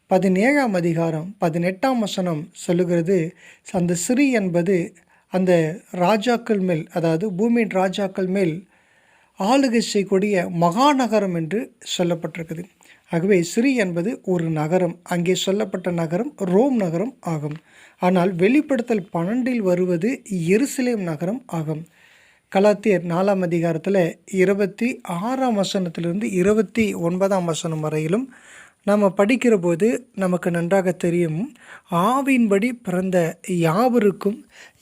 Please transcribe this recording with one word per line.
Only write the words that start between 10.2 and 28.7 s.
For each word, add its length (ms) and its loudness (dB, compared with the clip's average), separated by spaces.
மகாநகரம் 840 2
என்று 240 -4
சொல்லப்பட்டிருக்குது. 800 -4
ஆகவே 300 2
ஸ்ரீ 320 0
என்பது 360 -2
ஒரு 280 -2
நகரம். 520 0
அங்கே 320 0
சொல்லப்பட்ட 560 -4
நகரம் 400 -2
ரோம் 320 2
நகரம் 440 -2
ஆகும். 380 -6
ஆனால் 320 2
வெளிப்படுத்தல் 800 0
பன்னெண்டில் 500 -2
வருவது 480 0
எருசலேம் 540 0
நகரம் 440 -4
ஆகும். 360 -6
கலாத்தியர் 540 2
நாலாம் 360 0
அதிகாரத்துல 560 0
இருபத்தி 560 0
ஆறாம் 380 -2
வசனத்திலிருந்து 760 -2
இருபத்தி 640 2
ஒன்பதாம் 500 0
வசனம் 360 -4
வரையிலும் 460 -2